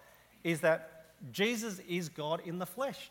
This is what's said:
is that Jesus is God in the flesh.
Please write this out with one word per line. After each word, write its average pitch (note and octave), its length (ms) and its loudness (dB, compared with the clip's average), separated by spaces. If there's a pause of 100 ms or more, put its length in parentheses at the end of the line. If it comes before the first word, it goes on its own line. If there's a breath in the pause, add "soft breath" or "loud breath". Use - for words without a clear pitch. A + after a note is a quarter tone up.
(440 loud breath)
is E3 180 2
that E3 440 4 (260)
Jesus G#3+ 560 2
is F3 220 0
God D#3 360 -2
in F3 140 -4
the F#3 60 -2
flesh. B3+ 460 -4